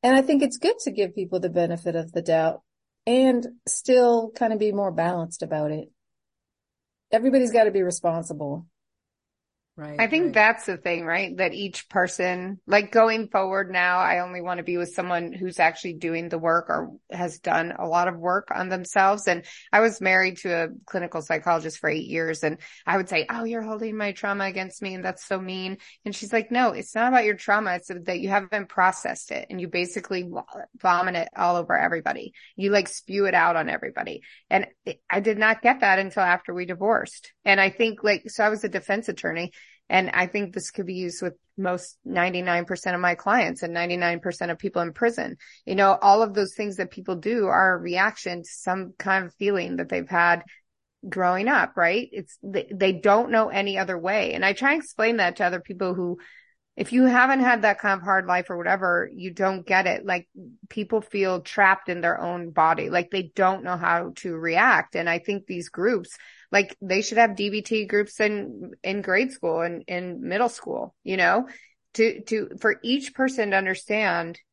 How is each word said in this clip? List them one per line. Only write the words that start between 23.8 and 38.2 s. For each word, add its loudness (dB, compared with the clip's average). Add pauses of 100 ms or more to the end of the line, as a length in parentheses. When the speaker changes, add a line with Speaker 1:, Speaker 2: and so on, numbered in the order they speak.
Speaker 3:
my -4
trauma -4
against -8
me, -8
and -8
that's -6
so -4
mean." -8 (260)
And -8
she's -10
like, 0
"No, 2
it's -10
not 2
about 4
your 2
trauma. 0
It's -10 (140)
that -4
you -4
haven't -2
processed 0
it, -6
and -8
you -6
basically -4
vo-, -10 (400)
vomit 2
it -4
all 2
over 0
everybody. -2 (220)
You, -2
like, 2
spew -2
it 0
out 4
on -2
everybody." -8 (260)
And 2 (200)
it, -12
I -2
did 0
not 2
get 2
that 4
until -2
after 0
we -6
divorced. -2 (140)
And 6
I 4
think, -2
like, 2